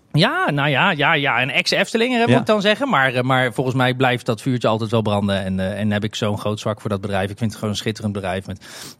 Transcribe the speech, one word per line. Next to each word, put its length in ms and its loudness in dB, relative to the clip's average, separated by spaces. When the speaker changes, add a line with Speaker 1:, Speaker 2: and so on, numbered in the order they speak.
Speaker 1:
Ja, 380 2
nou 180 0
ja, 220 2
ja, 240 2
ja, 280 2
een 80 -2
ex-Eftelinger, 680 0
hè, 60 4
Speaker 2:
Ja. 60 2
Speaker 1:
moet 100 6
ik 60 -4
dan 140 2
zeggen. 280 2
Maar, 260 2
eh, 80 0
maar 300 2
volgens 240 -2
mij 180 2
blijft 320 0
dat 160 -2
vuurtje 260 0
altijd 220 0
wel 120 2
branden. 420 0
En, 160 -2
eh, 200 -4
en 100 0
heb 140 0
ik 100 -6
zo'n 240 -2
groot 220 -4
zwak 200 -4
voor 100 -6
dat 100 -2
bedrijf. 300 -2
Ik 80 -10
vind 120 -2
het 80 -14
gewoon 120 -4
een 100 -4
schitterend 320 -4
bedrijf 340 -4
met 200 -12